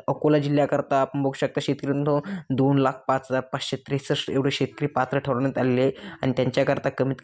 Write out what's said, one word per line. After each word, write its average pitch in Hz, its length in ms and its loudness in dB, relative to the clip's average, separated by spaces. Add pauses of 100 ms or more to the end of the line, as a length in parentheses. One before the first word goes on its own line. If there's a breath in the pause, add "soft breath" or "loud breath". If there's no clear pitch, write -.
अकोला 151 300 2
जिल्ह्याकरता 143 640 2
आपण 139 200 -2
बघू 135 120 0
शकता - 280 -4
शेतकरी - 300 -2
मित्रांनो 147 580 -2
दोन 135 280 4
लाख 131 160 4 (140)
पाच 131 240 0
हजार 131 100 2
पाचशे - 360 -6
त्रेसष्ट - 520 -4
एवढे 135 220 0
शेतकरी 135 360 -2
पात्र 131 320 -2
ठरवण्यात 135 380 -2
आलेले 123 240 2
आहे 135 100 2 (300 loud breath)
आणि 131 100 2
त्यांच्याकरता 135 580 0
कमीत 135 340 -2